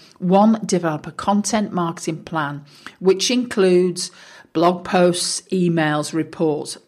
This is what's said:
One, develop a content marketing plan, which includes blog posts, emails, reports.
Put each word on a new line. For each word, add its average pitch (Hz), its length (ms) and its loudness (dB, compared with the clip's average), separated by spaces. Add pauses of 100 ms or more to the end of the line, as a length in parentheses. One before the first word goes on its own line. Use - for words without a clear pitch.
(180)
One, 196 480 4
develop 175 400 -2
a 156 60 -12
content 202 600 -2
marketing 170 520 -6
plan, 143 400 -6 (340)
which 190 320 2
includes 185 800 2 (420)
blog 180 320 2
posts, 180 560 0 (100)
emails, 160 640 0
reports. 156 640 -4 (120)